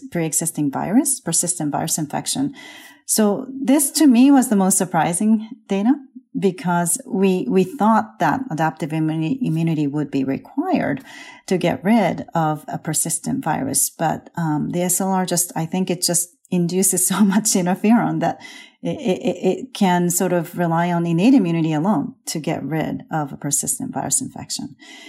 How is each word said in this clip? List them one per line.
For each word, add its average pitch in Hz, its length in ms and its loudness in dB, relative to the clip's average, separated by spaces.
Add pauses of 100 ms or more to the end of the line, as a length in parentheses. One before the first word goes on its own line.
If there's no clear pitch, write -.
(120)
pre-existing 156 600 -2
virus, 165 480 0
persistent 165 520 -4
virus 156 260 -2
infection. - 560 -4 (520)
So 208 440 0
this 285 420 0
to 311 160 4
me 254 240 8
was 254 160 6
the 214 80 2
most 190 220 4
surprising 185 720 0 (180)
data 202 260 2 (460)
because 175 680 0
we, 190 440 2
we 185 160 4
thought 214 540 0
that 156 200 2 (100)
adaptive 160 420 -2
immu-, 160 500 -2
immunity 160 440 0
would 147 240 -2
be 139 140 -2
required 151 800 -4 (440)
to 185 100 0
get - 260 -2
rid 185 500 2
of 156 360 0
a 156 100 -8
persistent - 640 -4
virus. - 460 -2
But, - 480 -4
um, 151 340 -2
the 175 100 -2
S 180 200 -2
L 190 100 -2
R 185 140 0
just, 180 300 -2
I 165 100 -4
think 185 260 -2
it 175 100 -4
just 175 280 0 (200)
induces 180 580 0
<laughs> - 40 -2
so 180 120 0
much 196 280 4
interferon 180 680 2
that - 200 -2 (400)
it, 170 160 -6
it, 185 480 -2
it - 280 -2
can 175 360 2
sort 175 240 0
of 170 240 -2
rely 170 340 0
on 170 140 0
innate 175 300 4
immunity 165 380 2
alone 160 420 0 (120)
to - 120 -6
get 151 240 -4
rid 151 480 -4
of 147 220 -4
a - 40 -14
persistent - 560 -4
virus - 280 -4
infection. - 540 -10 (340)